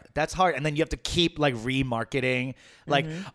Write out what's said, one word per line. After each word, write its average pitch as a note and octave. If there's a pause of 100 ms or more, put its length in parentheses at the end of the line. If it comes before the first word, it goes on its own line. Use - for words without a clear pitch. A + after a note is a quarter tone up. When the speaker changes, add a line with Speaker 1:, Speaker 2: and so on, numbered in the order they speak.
(140)
Speaker 1:
That's D3+
hard. F3
And C#3
then D3+
you D#3
have D3+
to C#3+
keep, E3
like, D3
remarketing. B2+ (320)
Like, C#3+
Speaker 2:
Mm-hmm. E3 (120)